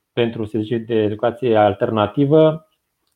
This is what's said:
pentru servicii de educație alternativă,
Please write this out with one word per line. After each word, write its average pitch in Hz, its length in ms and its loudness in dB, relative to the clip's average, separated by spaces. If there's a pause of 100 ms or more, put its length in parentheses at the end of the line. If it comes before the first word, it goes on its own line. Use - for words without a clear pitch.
(120)
pentru 113 320 -4
servicii 110 340 -6
de 113 160 -6
educație 110 600 -2
alternativă, 123 1120 2 (500)